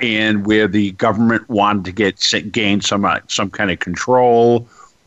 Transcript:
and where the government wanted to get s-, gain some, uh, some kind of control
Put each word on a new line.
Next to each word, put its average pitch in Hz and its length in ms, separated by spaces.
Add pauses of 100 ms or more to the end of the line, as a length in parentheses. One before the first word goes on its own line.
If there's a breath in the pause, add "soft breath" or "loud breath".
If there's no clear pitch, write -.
and 110 420
where 107 220
the 101 260
government 113 560
wanted 104 360
to 92 80
get 98 260
s-, - 320
gain 101 300
some, 101 240
uh, 87 240
some 104 200
kind 101 220
of 85 80
control 120 880 (400 soft breath)